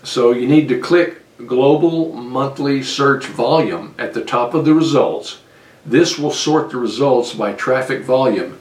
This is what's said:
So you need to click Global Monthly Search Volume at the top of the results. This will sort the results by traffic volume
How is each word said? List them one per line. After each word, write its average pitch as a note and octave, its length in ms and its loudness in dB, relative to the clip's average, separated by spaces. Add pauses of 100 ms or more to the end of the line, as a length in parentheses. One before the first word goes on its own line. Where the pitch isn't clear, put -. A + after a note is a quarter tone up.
So A#2+ 300 2
you B2 140 0
need C#3+ 220 4
to B2 100 0
click E3+ 440 0 (240)
Global D3+ 640 2
Monthly C3+ 720 -4
Search C#3 440 0
Volume - 720 -2
at - 140 -6
the A2 120 -6
top B2 280 -2
of D3+ 140 0
the D#3 80 6
results. C#3 640 0 (480)
This D#3 320 2
will D3 120 -2
sort D3+ 400 0
the B2 60 -8
results A#2+ 560 0
by A2 220 -4
traffic - 480 -2
volume B2+ 580 0